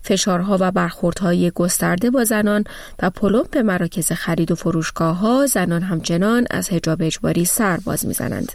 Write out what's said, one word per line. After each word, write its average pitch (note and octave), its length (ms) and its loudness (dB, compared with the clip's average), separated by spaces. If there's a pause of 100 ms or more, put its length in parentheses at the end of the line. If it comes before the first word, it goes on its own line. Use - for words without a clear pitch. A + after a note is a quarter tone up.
فشارها F#3+ 580 0
و F#3 120 2
برخوردهای F3 800 0
گسترده F3 580 0
با B3 140 2
زنان G#3+ 400 2 (380)
و F#3 80 2
پلمپ G#3 480 0
مراکز F3+ 540 0
خرید E3+ 400 -2
و E3 40 2
فروشگاه‌ها، F3 920 0
زنان F3+ 360 0
همچنان F#3+ 680 0
از F3+ 180 -4
حجاب E3 320 0
اجباری E3 440 0
سر F#3+ 320 0
باز - 280 -4
می‌زنند. - 500 -4